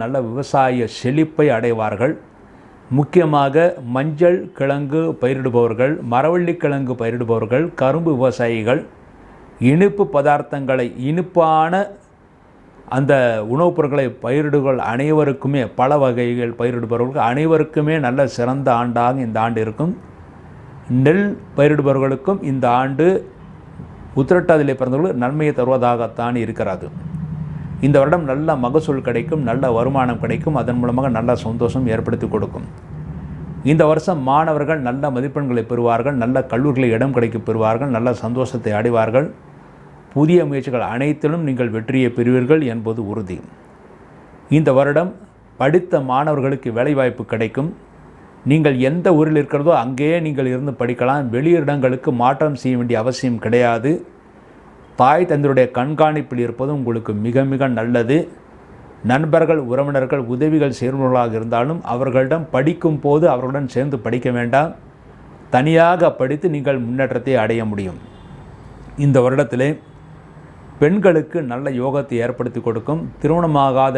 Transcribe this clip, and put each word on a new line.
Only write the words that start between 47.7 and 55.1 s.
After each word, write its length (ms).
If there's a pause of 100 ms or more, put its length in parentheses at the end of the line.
நீங்கள் 260 (120)
எந்த 180 (100)
ஊரில் 220
இருக்கிறதோ 420
அங்கேயே 440
நீங்கள் 280
இருந்து 260
படிக்கலாம். 560
வெளியிடங்களுக்கு 760 (100)
மாற்றம் 400
செய்ய 180
வேண்டிய 240
அவசியம் 400
கிடையாது. 480 (1080)
தாய் 320